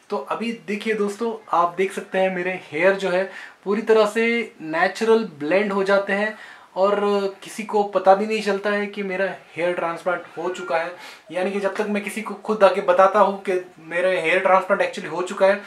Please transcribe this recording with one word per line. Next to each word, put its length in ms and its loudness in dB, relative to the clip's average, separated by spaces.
तो 80 -4
अभी 340 -6
देखिए 260 -2
दोस्तों, 600 -4
आप 240 2
देख 160 0
सकते 240 -6
हैं 180 2
मेरे 260 -4
hair 220 4
जो 160 -2
है 220 0
पूरी 180 -2
तरह 240 4
से 560 -2
natural 600 2
blend 500 -2
हो 100 0
जाते 300 2
हैं 240 -2
और 260 2
किसी 200 -12
को 200 0
पता 320 4
भी 100 0
नहीं 160 -2
चलता 280 -2
है 180 -2
कि 160 -8
मेरा 320 -4
hair 180 0
transplant 500 -4
हो 120 -4
चुका 280 -4
है। 180 -4
यानी 200 -2
कि 80 -4
जब 160 -2
तक 140 -2
मैं 140 -2
किसी 180 -8
को 120 -8
खुद 300 0
आके 180 6
बताता 380 4
हूँ 220 2
कि 240 -4
मेरा 300 -2
हेयर 300 2
transplant 520 2
actually 200 -10
हो 100 -4
चुका 260 2
है 200 2